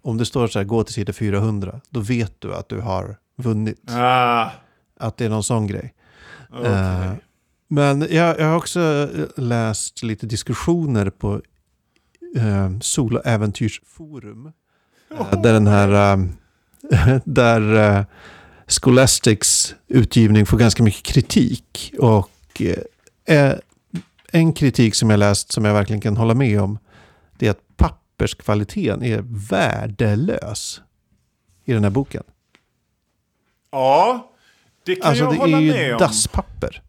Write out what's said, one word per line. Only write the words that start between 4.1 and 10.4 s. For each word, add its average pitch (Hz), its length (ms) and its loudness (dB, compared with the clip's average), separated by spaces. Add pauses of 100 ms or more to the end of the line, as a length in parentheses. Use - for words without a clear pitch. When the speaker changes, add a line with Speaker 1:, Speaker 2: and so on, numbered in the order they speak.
Speaker 1:
Att - 180 -8
det 123 80 -4
är 110 40 -2
någon 107 140 -2
sån 110 240 -2
grej. 98 260 -8 (580)
Speaker 2:
Okej. 120 200 -4
Speaker 1:
Eh, 92 400 -2 (560)
men 143 440 0
jag, 165 280 0
jag 156 60 0
har 160 120 0
också, 170 240 -4
eh, 151 440 -2 (180)
läst 117 600 -4
lite 113 220 -6
diskussioner 117 840 -2